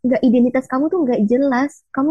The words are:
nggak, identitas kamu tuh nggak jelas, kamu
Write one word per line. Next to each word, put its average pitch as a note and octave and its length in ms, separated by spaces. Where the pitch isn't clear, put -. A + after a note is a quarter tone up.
nggak, B3+ 220
identitas B3 460
kamu C4+ 200
tuh F#4 140
nggak A#3+ 140
jelas, C4+ 400
kamu C#4 160